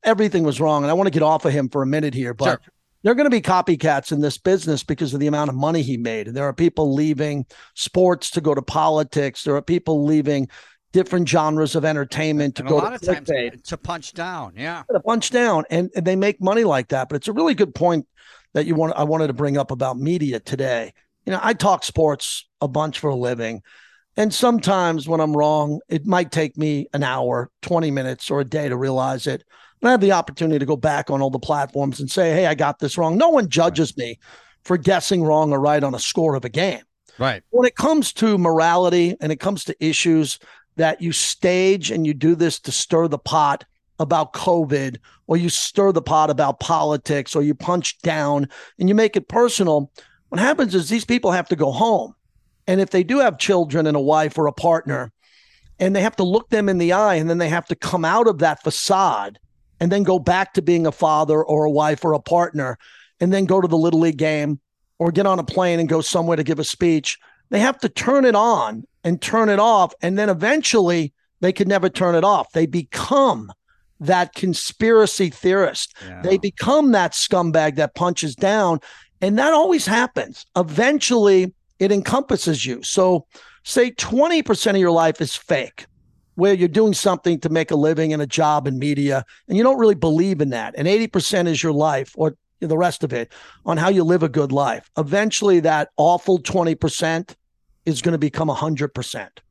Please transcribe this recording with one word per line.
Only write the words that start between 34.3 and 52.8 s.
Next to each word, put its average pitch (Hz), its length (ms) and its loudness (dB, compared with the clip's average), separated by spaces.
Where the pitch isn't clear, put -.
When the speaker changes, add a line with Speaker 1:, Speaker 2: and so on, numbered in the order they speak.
Speaker 1:
for 180 120 0
guessing 175 460 0
wrong 156 300 2
or 139 80 0
right 147 240 2
on 131 100 -2
a 120 60 -8
score 160 340 0
of 131 100 -6
a 123 60 -8
game. 156 320 -4
Speaker 2:
Right. 120 320 -4
Speaker 1:
When 247 160 4
it 240 100 0
comes 302 380 0
to 214 220 2
morality 170 840 2
and 156 100 -4
it 156 100 -4
comes 190 240 -4
to - 180 -8
issues 160 560 0
that 160 240 0
you 170 120 -4
stage 185 800 0
and 160 160 -2
you 151 60 0
do 156 220 2
this 160 260 0
to - 120 -10
stir 165 360 0
the 147 100 -4
pot 151 460 0
about 156 340 -2
covid, 143 640 -2
or 160 80 0
you 170 120 0
stir 196 440 0
the 165 100 0
pot 156 280 2
about 139 300 0
politics, 151 760 -2
or 147 60 2
you 147 120 0
punch 175 460 -4
down 147 480 -2
and 180 100 0
you 202 60 4
make 214 220 2
it - 120 -4
personal, 185 640 0
what 170 100 -4
happens 262 340 0
is 165 140 0
these 214 160 -2
people 233 280 0
have 180 160 -2
to 180 80 0
go 143 140 0
home. 196 440 0
And 185 140 2